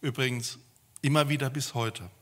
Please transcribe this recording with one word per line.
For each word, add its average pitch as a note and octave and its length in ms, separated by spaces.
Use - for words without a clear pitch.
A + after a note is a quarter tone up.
Übrigens B2+ 560
immer D3 260
wieder C#3 220
bis C#3+ 240
heute. A2 340